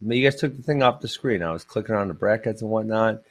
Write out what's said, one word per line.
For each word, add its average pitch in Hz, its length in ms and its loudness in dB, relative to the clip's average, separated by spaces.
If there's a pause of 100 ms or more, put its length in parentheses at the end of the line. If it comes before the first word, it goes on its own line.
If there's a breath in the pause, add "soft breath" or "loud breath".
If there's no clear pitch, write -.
no, 110 140 -2
you 127 80 4
guys 139 180 4
took 135 160 -2
the 127 60 -14
thing 143 200 0
off 127 180 4
the 120 80 -8
screen. 107 340 -2
I 82 100 -2
was 82 120 -8
clicking 110 300 -4
on 101 140 0
the 82 60 -6
brackets 110 480 0
and 110 80 -4
whatnot. 110 500 2 (100)